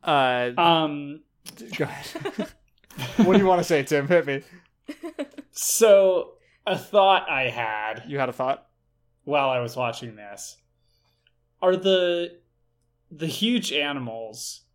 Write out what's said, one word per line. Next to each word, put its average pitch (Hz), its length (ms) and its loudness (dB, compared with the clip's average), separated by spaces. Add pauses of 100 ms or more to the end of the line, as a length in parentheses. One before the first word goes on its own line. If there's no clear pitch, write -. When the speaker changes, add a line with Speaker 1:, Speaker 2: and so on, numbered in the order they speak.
Speaker 1:
Uh, 127 560 2
Speaker 2:
Um, 156 640 0 (340)
Speaker 1:
d-, 226 200 -20
go 147 100 -2
ahead. - 600 -10 (720)
<laughs> - 80 -
What 185 80 4
do 190 60 8
you 196 80 4
wanna 175 160 4
say, 160 200 2
Tim? 143 240 -2
Hit 170 180 4
me. 139 160 -4 (460)
Speaker 3:
<laughs> 311 380 -12 (300)
Speaker 2:
So, 196 760 4 (320)
a 185 120 -2
thought 196 520 2
I 131 200 -2
had 110 580 -6
Speaker 1:
You 143 120 -8
had 131 100 -2
a 120 40 -8
thought? 131 340 -4 (580)
Speaker 2:
while 139 240 0
I 127 100 0
was 120 160 -6
watching 117 400 -6
this. 101 420 -18 (1040)
Are 185 160 4
the, 180 600 0 (760)
the 160 160 -8
huge 226 440 -2
animals 120 920 -8 (120)